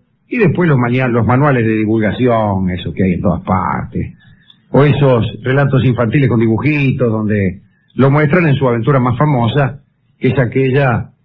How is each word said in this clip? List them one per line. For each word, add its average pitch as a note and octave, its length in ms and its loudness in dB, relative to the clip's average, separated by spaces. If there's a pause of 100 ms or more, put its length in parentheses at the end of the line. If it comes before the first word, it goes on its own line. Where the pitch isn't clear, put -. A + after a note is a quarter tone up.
(280)
y B3+ 120 -6
después F3+ 280 2
los C#3+ 120 2
mania-, B2 280 0
los A#2 180 0
manuales B2+ 420 2
de A2 100 0
divulgación, G#2+ 920 0
eso F2 220 -6
que G2+ 100 -2
hay F#2+ 100 2
en E2 80 -4
todas D#2+ 220 -2
partes, - 720 -4 (560)
o C3 120 4
esos C3+ 400 2 (200)
relatos C3+ 420 0
infantiles A#2+ 440 0
con A#2 100 0
dibujitos, A#2+ 720 0
donde G#2 500 -2 (320)
lo C3+ 160 2
muestran D3+ 380 2
en C3+ 80 2
su B2+ 120 0
aventura A#2+ 320 0
más B2 200 0
famosa, C3+ 640 0 (340)
que C3 120 0
es C3 100 0
aquella C3 720 0 (120)